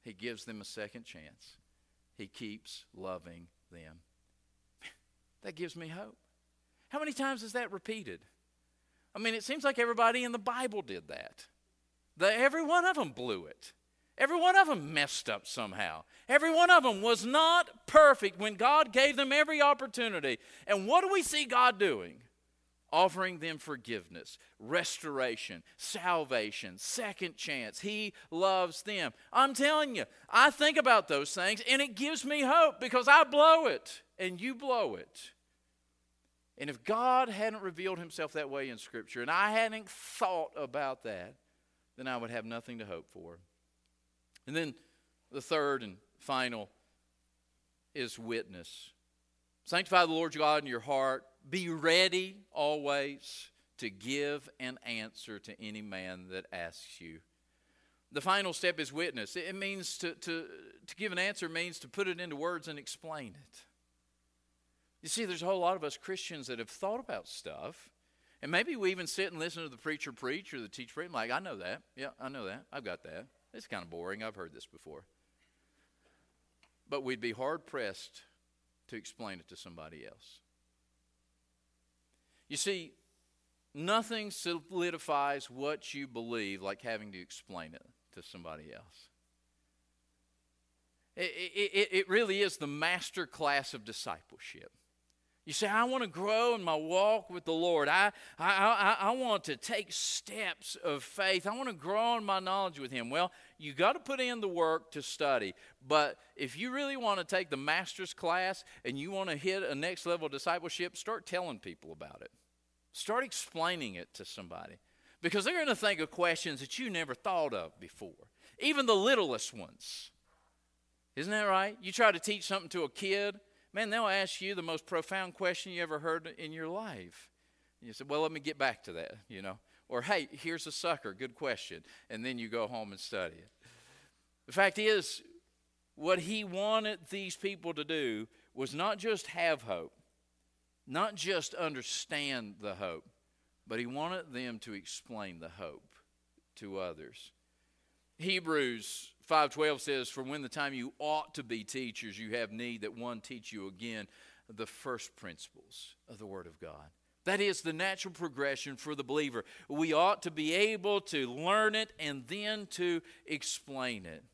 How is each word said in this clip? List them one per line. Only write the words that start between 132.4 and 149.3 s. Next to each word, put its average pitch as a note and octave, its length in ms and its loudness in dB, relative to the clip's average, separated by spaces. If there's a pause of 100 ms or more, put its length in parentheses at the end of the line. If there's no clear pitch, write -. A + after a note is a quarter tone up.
go A2+ 180 -2
home A2 240 -8
and F#2+ 80 -14
study F2 360 -6
it. E2 140 -20 (960)
The B2+ 60 -16
fact F#3+ 260 4
is, G#3+ 440 2 (720)
what F3 240 2
he G#3+ 240 -4
wanted G#3 560 0 (100)
these G3 280 -8
people E3+ 380 -6
to D3+ 100 -4
do B2+ 420 -2 (260)
was C3 220 -4
not G3+ 220 0
just G#3 300 -2
have E3 340 2
hope, F#2 320 -6 (920)
not G3 300 -2
just E3+ 380 -2
understand C#3 1080 -4
the G2+ 160 -6
hope, F2+ 320 -6 (580)
but A2+ 140 -4
he A#2+ 60 -4
wanted D#3 480 -6
them B2 260 -8
to G#2+ 140 -12
explain G2 640 -10
the E2 100 -12
hope E2 460 -14 (640)
to G2 200 -8
others. D#2+ 540 -10 (840)
Hebrews D#3+ 960 -2 (100)
five D3+ 260 4